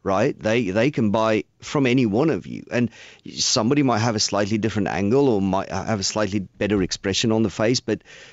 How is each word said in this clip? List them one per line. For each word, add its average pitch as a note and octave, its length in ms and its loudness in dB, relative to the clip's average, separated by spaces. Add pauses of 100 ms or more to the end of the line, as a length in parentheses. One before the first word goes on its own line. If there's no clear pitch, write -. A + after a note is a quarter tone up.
right? G2 340 0
They, A2 320 0
they A2 220 2
can A#2 180 0
buy A2 360 2 (160)
from C#3 260 0
any B2 180 4
one A2+ 240 2
of G2+ 160 -2
you. A1+ 260 -10
And A#2+ 200 0 (420)
somebody C3 480 0
might B2 160 2
have A2+ 160 2
a G#2+ 60 -2
slightly G#2 400 0
different G2+ 300 -2
angle G#2 380 2
or G#2+ 140 2
might F#2+ 300 -2
have F#2+ 280 -4
a F#2+ 40 -6
slightly G#2 340 -2
better G2+ 460 -2
expression G2 480 -2
on A2 100 2
the A2 80 2
face, A2+ 300 0
but - 240 -4 (300)